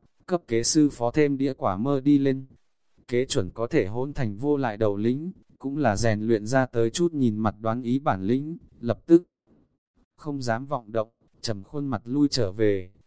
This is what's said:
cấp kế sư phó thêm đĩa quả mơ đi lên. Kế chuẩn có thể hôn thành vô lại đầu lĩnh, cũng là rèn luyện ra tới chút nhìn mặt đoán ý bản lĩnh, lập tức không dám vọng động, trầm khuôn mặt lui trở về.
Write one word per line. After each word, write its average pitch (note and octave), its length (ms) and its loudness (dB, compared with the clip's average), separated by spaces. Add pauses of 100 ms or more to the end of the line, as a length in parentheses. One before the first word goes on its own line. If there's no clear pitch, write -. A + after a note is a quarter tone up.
(260)
cấp F3 220 -2
kế A#2 140 0
sư D3 300 4
phó A#2+ 180 -2
thêm C#3+ 280 2
đĩa C3+ 160 -2
quả G#2 220 0
mơ C3+ 240 0
đi C#3+ 180 4
lên. C3+ 280 0 (640)
Kế B2 160 0
chuẩn G2 260 -2
có A2+ 160 -6
thể B2 200 0
hôn B2 260 -4
thành A2+ 240 -2
vô C#3+ 200 0
lại B2 200 -2
đầu G#2 200 0
lĩnh, C3 360 -2 (260)
cũng C#3 180 -6
là B2 200 2
rèn G#2+ 240 0
luyện G#2+ 260 0
ra C3 200 2
tới A#2 240 0
chút F3 220 0
nhìn B2 260 0
mặt G#2+ 220 0
đoán A2+ 220 -4
ý B2 160 -2
bản C3+ 240 -2
lĩnh, C#3 340 -2 (240)
lập A#2 260 -4
tức E3+ 220 6 (880)
không C#3+ 260 -8
dám A#2+ 240 -2
vọng B2 260 -8
động, A2+ 160 -2 (320)
trầm G2+ 240 -6
khuôn C#3+ 220 -6
mặt B2+ 180 -4
lui C#3+ 260 2
trở G#2 220 0
về. G2+ 380 0 (160)